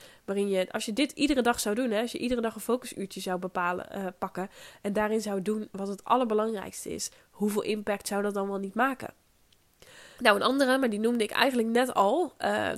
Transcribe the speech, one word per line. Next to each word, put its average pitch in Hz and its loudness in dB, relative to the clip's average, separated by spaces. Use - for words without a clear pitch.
waarin 202 0
je, 185 0
als - -4
je 220 -4
dit 277 2
iedere 277 2
dag 240 2
zou 208 -2
doen, 247 0
hè, 208 0
als 240 -4
je - -8
iedere 240 -2
dag 226 -2
een 208 -12
focusuurtje - -4
zou 185 -2
bepalen, 180 -4
eh, 196 -6
pakken 185 -6
en 202 -2
daarin 214 0
zou 202 -2
doen 214 -2
wat 196 -6
het 196 -8
allerbelangrijkste 220 0
is, - -6
hoeveel 208 0
impact 208 -2
zou 202 0
dat 202 0
dan 196 -2
wel 196 -2
niet 196 -6
maken? 247 0
Nou, 226 6
een - 0
andere, 262 4
maar 262 2
die 208 -2
noemde 226 2
ik 208 -4
eigenlijk 240 2
net 247 2
al. 247 2
Eh, 208 0